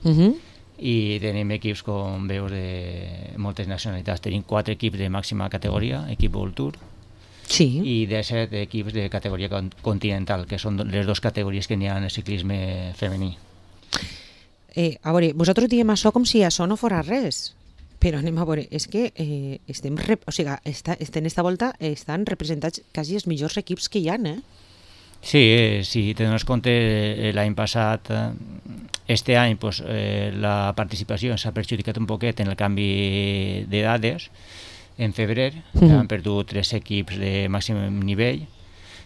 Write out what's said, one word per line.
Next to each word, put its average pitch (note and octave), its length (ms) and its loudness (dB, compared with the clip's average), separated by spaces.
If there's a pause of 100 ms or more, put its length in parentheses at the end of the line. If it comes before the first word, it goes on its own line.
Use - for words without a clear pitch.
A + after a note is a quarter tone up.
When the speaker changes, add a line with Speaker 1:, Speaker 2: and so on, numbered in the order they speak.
Speaker 1:
Mhm. E3 300 6 (460)
Speaker 2:
I G#2+ 400 0
tenim G#2 320 -2
equips, G#2+ 320 -4
com G2 440 -4
veus, G2 240 -4
de F2+ 840 -8
moltes G2+ 300 -4
nacionalitats. F#2+ 540 -4
Tenim G2+ 220 -2
quatre G#2+ 300 0
equips G2+ 240 -2
de F#2+ 120 -2
màxima G2 400 -4
categoria, G#2+ 600 -2
equip - 260 2
World G2 200 -4
Tour, C#3+ 220 -4 (680)
Speaker 1:
Sí. C#3+ 360 4
Speaker 2:
i A#2 220 2
disset A2 480 -2
equips G#2 400 -4
de G2+ 160 -2
categoria F#2+ 400 -4
con-, F#2+ 220 -4 (100)
continental, G2 640 0
que G2 140 -6
són G2+ 180 -2 (140)
les G2 140 0
dues G#2+ 160 0
categories G2 460 -2
que G#2+ 100 0
n'hi G2 100 0
ha G2 100 -2
en G2 80 -2
el F#2 60 -4
ciclisme F#2 840 -4
femení. F#2+ 420 -4 (1400)
Speaker 1:
Eh, E3 260 0
a D#3 100 -2
veure, E3+ 220 6
vosaltres F#3+ 360 4
diem A#3+ 200 4
això G#3+ 240 4
com B3 120 4
si A3 200 6
això E3+ 220 2
no G#3 100 0
fora G3+ 240 0
res, F#3+ 520 -2 (460)
però D#3 200 4
anem E3 180 0
a E3+ 80 0
veure, D3+ 240 -2
és D#3 180 -4
que, A3 280 -2
eh, C#3+ 520 -4
estem C#3 300 -6
rep-, - 300 0
o D#3+ 40 -6
siga, C#3+ 340 -2
esta, D3+ 340 -4
este, D#3+ 200 -6
en D#3 60 -2
esta D#3+ 160 -2
volta F#3 380 0
estan D#3+ 480 -4
representats D#3+ 560 -4 (100)
quasi D#3+ 220 -4
els G#3 100 -4
millors D#3 320 -2
equips - 320 -6
que G#3+ 100 0
hi D#3+ 100 0
ha, F#3+ 140 0
eh? D#3 120 -2 (840)
Speaker 2:
Sí, - 200 4
eh, A2 420 8
sí, G#2 300 0
te A2 120 0
dones A2 200 2
compte, B2 240 0
eh, G#2+ 640 2
l'any G#2 220 2
passat, A2 560 0
eh, A2 180 0 (800)
este A#2+ 280 4
any, A#2+ 200 6
pues, G#2 280 -4
eh, G#2 520 -2
la G2+ 420 0
participació G#2+ 600 -2
s'ha G2+ 160 -4
perjudicat A2 420 -4
un A2 80 0
poquet A2+ 360 -2
en G2 80 2
el F#2+ 60 -2
canvi G2 1120 0
de G2+ 140 0
dades. A#2 480 0 (720)
En A2 140 0
febrer A#2 400 0 (200)
Speaker 1:
Mhm. E3 180 10
Speaker 2:
han B2 160 8
perdut G2+ 420 0
tres G2 240 -2
equips G2 440 -2
de G2 320 0
màxim G2+ 260 -2 (280)
nivell, A#2+ 420 0 (600)